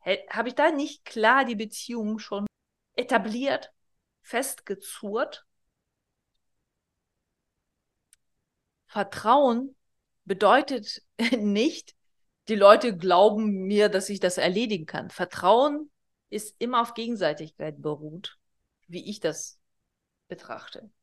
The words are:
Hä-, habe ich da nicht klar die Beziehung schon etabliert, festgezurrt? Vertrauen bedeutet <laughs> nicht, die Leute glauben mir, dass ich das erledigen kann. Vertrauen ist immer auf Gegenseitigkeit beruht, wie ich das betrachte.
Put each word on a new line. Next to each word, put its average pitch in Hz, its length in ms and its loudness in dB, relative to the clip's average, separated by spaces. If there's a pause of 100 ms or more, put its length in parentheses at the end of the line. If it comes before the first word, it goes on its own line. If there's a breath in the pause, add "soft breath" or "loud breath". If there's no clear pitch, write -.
Hä-, 190 240 -4
habe 226 200 -4
ich 247 60 -12
da 294 140 4
nicht 302 340 -6
klar 240 420 2
die 233 100 -6
Beziehung 220 640 -8
schon 202 260 -8 (500)
etabliert, 247 800 -6 (480)
festgezurrt? - 1300 -10 (3500)
Vertrauen 240 920 0 (500)
bedeutet 214 760 2 (160)
<laughs> 233 200 0
nicht, 208 580 -2 (520)
die 220 80 0
Leute 214 420 8
glauben 190 680 4
mir, 208 200 4
dass 196 220 -2
ich 202 100 -6
das 180 180 0
erledigen 190 480 0
kann. 165 240 -10
Vertrauen 262 840 2 (380)
ist 208 300 -10
immer 240 220 -2
auf 233 140 -4
Gegenseitigkeit 156 840 -6
beruht, 151 580 -10 (480)
wie 175 220 -14
ich 104 100 -12
das - 400 -8 (680)
betrachte. - 600 -16 (140)